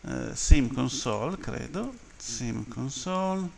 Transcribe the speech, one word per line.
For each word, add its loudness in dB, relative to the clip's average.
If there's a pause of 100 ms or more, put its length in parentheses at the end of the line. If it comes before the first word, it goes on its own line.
eh, -6
sim 8
console, -2
credo, -8 (220)
sim -6
console -4